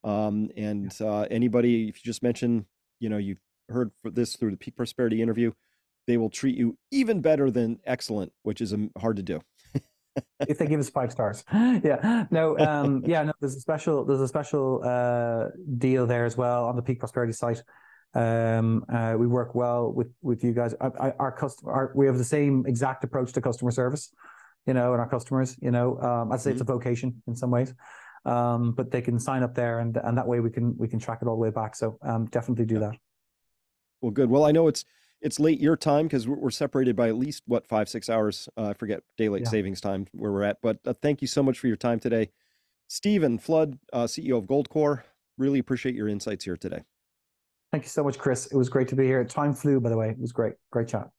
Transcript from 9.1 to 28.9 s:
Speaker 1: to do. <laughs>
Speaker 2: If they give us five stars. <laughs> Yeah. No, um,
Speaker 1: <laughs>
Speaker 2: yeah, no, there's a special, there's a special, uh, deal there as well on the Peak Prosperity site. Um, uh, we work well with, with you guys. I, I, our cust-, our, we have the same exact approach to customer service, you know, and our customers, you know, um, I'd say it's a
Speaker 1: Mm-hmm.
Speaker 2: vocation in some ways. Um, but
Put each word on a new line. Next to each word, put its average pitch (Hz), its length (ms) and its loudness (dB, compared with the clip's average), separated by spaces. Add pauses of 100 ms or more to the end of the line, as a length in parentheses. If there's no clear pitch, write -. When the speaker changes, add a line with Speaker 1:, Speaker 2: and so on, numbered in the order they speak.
Speaker 1:
to 98 60 -6
do. 85 180 -6 (340)
<laughs> 139 80 -2 (580)
Speaker 2:
If 147 180 -2
they 165 80 2
give 151 140 2
us 131 80 -2
five 123 240 -2
stars. 107 360 -4
<laughs> - 40 -4
Yeah. 220 760 2
No, 160 280 2
um, 143 440 2
Speaker 1:
<laughs> - 40 -2
Speaker 2:
yeah, 160 180 2
no, 151 160 -2
there's 139 160 -4
a 135 40 -14
special, 147 440 0
there's 135 160 2
a 131 80 2
special, 139 560 0
uh, 120 640 0 (280)
deal 127 300 4
there 120 180 2
as 117 120 -2
well 123 300 0
on 123 100 -2
the 120 60 -2
Peak 123 160 -2
Prosperity 117 340 -2
site. 120 300 -2 (520)
Um, 113 760 2
uh, 113 300 0
we 120 80 4
work 120 280 0
well 120 380 0
with, 120 160 -2 (140)
with 120 200 -2
you 120 100 2
guys. 117 280 0
I, 135 60 0
I, 131 320 -2
our 135 140 -2
cust-, - 340 -6
our, 131 280 -2
we 139 120 6
have 127 120 4
the 123 60 0
same 139 420 2
exact 131 380 0
approach 127 300 -4
to 127 60 0
customer 123 300 0
service, 131 420 -2 (540)
you 131 80 2
know, 123 180 4
and 120 80 2
our 117 80 -2
customers, 127 520 -2
you 127 100 -2
know, 120 300 2
um, 120 320 0
I'd 123 80 -2
say 139 100 0
it's 127 100 -2
a 117 40 -2
Speaker 1:
Mm-hmm. 131 80 0
Speaker 2:
vocation 120 540 -2
in 120 100 -4
some 123 140 -2
ways. 123 240 0 (500)
Um, 120 480 2
but 123 180 -4